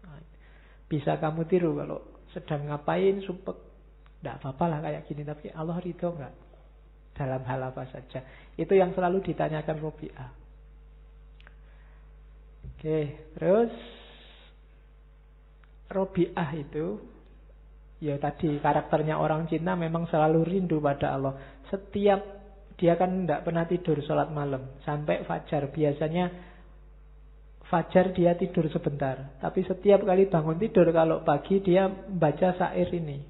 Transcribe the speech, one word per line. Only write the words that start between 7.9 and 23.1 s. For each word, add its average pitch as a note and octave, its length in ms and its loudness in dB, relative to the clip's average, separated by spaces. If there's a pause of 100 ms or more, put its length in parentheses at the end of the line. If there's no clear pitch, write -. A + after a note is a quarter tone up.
Itu E3 160 2
yang F3+ 160 6
selalu F#3 320 0
ditanyakan D#3 560 -2
Robi'ah. C3+ 520 -12 (2250)
Oke, D#3 720 -6
terus G#3+ 320 4 (2250)
Robi'ah F3 640 -2
itu, E3 480 -6 (1040)
ya C#3+ 160 -2
tadi, D3 400 -2
karakternya D3+ 600 2
orang D#3 280 0
Cina E3 320 -2
memang E3 320 -2
selalu D#3+ 320 4
rindu E3+ 400 0
pada C#3+ 320 0
Allah. C3+ 240 -4 (320)
Setiap, G3+ 480 2 (560)
dia E3+ 240 4
kan F#3 240 2